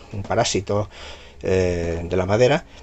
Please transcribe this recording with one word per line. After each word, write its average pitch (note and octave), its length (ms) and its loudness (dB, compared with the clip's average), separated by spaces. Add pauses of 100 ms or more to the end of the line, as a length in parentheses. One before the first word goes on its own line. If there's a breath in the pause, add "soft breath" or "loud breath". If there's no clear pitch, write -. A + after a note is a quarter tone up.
(120 loud breath)
un G2+ 100 -8
parásito, G2+ 680 0 (520 loud breath)
eh, F2 600 0
de E2+ 120 -2
la F#2 100 2
madera, B2 400 4 (160 loud breath)